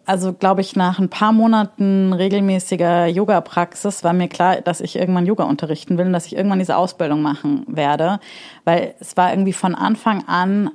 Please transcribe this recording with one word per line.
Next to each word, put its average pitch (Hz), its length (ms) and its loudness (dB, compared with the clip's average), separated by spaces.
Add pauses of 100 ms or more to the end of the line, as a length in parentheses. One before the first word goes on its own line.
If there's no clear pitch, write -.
also, 185 280 0
glaub 190 260 2
ich, 190 160 -6
nach 185 240 2
ein 185 100 2
paar 214 220 0
Monaten 208 800 2
regelmäßiger 185 960 2
Yoga-Praxis 180 960 -2
war 170 100 2
mir 180 140 2
klar, 180 340 0
dass 175 200 -4
ich 180 160 -8
irgendwann 180 280 0
Yoga 196 200 0
unterrichten 151 520 -4
will 180 100 0
und 185 60 0
dass 175 120 -2
ich - 100 -12
irgendwann 190 240 0
diese 175 160 -2
Ausbildung 156 460 -2
machen 147 460 -2
werde. 156 520 0 (460)
Weil 170 340 0
es - 160 -18
war 180 160 2
irgendwie 190 220 0
von 185 200 -2
Anfang 208 540 -2
an, 190 480 0